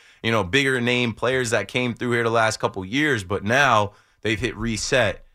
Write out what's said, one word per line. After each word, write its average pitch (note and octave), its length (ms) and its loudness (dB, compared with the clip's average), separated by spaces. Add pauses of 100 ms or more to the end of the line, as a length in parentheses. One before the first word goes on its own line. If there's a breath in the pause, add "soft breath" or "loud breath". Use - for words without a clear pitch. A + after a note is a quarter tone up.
(200 loud breath)
you A2+ 120 0
know, A2+ 100 2
bigger C3 380 0
name A#2+ 320 0
players B2 380 -2
that G#2 180 0
came B2 260 -2
through B2 160 -4
here A#2 140 0
the A#2 60 2
last A2+ 280 2
couple G2 260 -4
years. B2+ 380 -2
But F2+ 220 -4
now A2+ 480 4 (300 soft breath)
they've G#2+ 180 -2
hit A#2 160 -4
reset, A2 680 -2 (100)